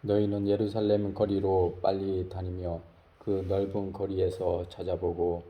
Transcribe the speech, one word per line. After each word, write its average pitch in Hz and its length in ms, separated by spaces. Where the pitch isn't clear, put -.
너희는 101 460
예루살렘 104 640
거리로 98 680
빨리 95 480
다니며 90 520
그 95 320
넓은 98 420
거리에서 92 800
찾아보고 87 800